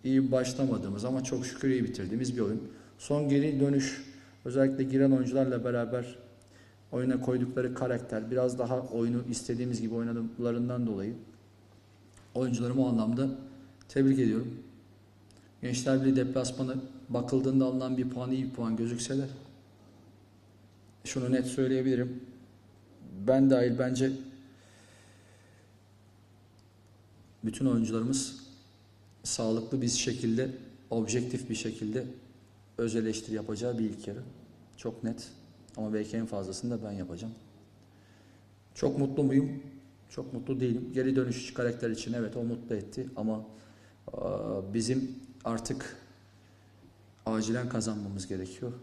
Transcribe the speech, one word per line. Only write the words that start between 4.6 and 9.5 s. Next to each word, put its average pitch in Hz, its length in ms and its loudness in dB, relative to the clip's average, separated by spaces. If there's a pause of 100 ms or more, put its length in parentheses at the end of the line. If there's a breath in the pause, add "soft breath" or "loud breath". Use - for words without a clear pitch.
giren 135 260 6
oyuncularla 127 540 4
beraber 120 540 -2 (720 loud breath)
oyuna 127 280 2
koydukları 127 540 0
karakter, 120 560 -2
biraz 127 280 2
daha 123 220 0
oyunu 120 500 0
istediğimiz 120 500 -2